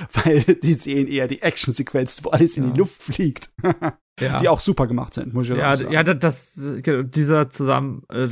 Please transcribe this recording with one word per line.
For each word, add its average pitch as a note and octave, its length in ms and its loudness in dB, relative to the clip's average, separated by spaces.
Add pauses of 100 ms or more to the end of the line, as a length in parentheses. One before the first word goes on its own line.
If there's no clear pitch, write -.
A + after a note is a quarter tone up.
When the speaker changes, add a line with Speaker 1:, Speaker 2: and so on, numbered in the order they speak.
Speaker 1:
<laughs> - 100 -14
weil D3 300 4
die E3+ 320 4
sehen C#3 340 -2
eher C3+ 180 -2
die C3+ 160 -6
Actionsequenz, - 840 -2
wo - 60 -4
alles E3 260 4
in C#3 80 0
Speaker 2:
Ja. C#3 60 0
Speaker 1:
die C3+ 80 0
Luft - 240 0
fliegt. - 480 -4 (120)
<laughs> - 360 -2 (220)
Speaker 2:
Ja. C3 180 -2
Speaker 1:
Die F3 120 4
auch D#3 100 2
super D3+ 260 2
gemacht B2 280 -4
sind, A#2+ 180 -8
muss A#2+ 160 -2
ich B2 80 0
Speaker 2:
Ja, C#3 180 2
Speaker 1:
sagen. C3 180 -4
Speaker 2:
ja, D#3 100 4
da-, E3+ 100 2
das, D#3+ 480 -2 (220)
genau, C3+ 220 0
dieser D3 440 2
zusammen, C3+ 540 -2 (100)
äh, B2+ 200 -2